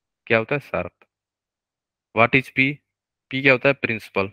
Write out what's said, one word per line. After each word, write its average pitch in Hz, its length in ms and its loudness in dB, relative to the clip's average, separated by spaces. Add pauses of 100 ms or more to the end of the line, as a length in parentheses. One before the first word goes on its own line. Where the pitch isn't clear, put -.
(260)
क्या 113 120 2
होता 113 160 -4
है? 143 60 -6
sharp। 87 320 -8 (1200)
What 113 200 2
is 135 160 0
P, 135 220 -2 (580)
P 135 120 -6
क्या 139 100 4
होता 127 160 2
है? 139 60 2
principal, 104 580 -6